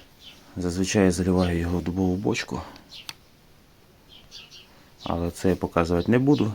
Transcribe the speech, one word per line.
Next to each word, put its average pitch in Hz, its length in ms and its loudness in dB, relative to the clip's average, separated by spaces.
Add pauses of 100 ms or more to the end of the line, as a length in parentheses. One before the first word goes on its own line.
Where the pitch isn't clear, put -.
(580)
Зазвичай 92 480 2
я 92 60 6
заливаю 90 480 2
його 87 180 -2
в 85 60 -4
дубову 90 320 0
бочку. 101 460 -4 (2500)
Але 85 280 -2
це - 180 0
я 87 60 4
показувати 87 560 0
не 123 80 4
буду, 131 360 2